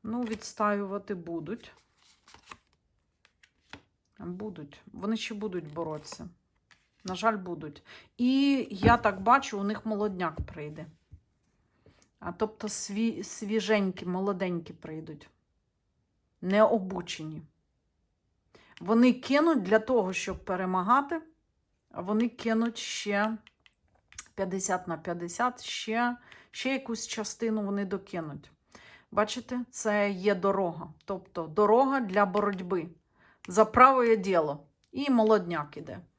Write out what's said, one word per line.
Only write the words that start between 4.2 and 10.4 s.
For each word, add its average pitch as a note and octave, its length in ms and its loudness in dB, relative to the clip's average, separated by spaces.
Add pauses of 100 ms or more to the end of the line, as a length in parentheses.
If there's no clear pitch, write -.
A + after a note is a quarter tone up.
Вони G#3+ 240 -4
ще G#3+ 180 -8
будуть F3+ 380 -8
боротися. D#3+ 560 -8 (760)
На F#3 120 -8
жаль, G#3+ 220 0
будуть. D#3+ 460 -10 (340)
І C4+ 540 2
я G#3+ 260 6
так G3 240 0
бачу, A#3 380 4
у G3 40 -4
них G#3+ 220 -4
молодняк G3 560 -4